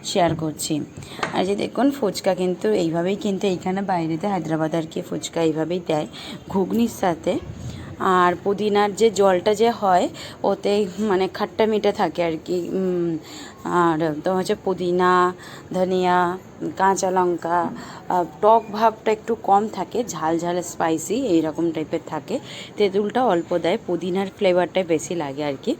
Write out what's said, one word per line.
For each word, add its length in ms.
শেয়ার 320
করছি। 380
আর 120
যে 100
দেখুন 360
ফুচকা 400
কিন্তু 260
এইভাবেই 420
কিন্তু 220
এইখানে 340
বাইরেতে 460
হায়দ্রাবাদ 480
আর 160
কি 100
ফুচকা 400
এইভাবেই 460
দেয় 200
ঘুগনির 520
সাথে। 320
আর 140
পুদিনার 520
যে 120
জলটা 340
যে 180
হয় 340
ওতে 300
মানে 260
খাট্টা 280
মিঠা 260
থাকে 320
আর 120
কি। 120
উম, 380
আর 180
তো 140
হচ্ছে 180
পুদিনা, 460
ধনিয়া, 440
কাঁচা 320
লঙ্কা, 520
আহ, 600
টক 220
ভাবটা 340
একটু 240
কম 280
থাকে, 220
ঝাল 260
ঝাল 220
স্পাইসি 560
এইরকম 380
টাইপের 400
থাকে। 240
তেঁতুলটা 460
অল্প 340
দেয়, 200
পুদিনার 500
ফ্লেভারটা 460
বেশি 320
লাগে 280
আর 200
কি। 160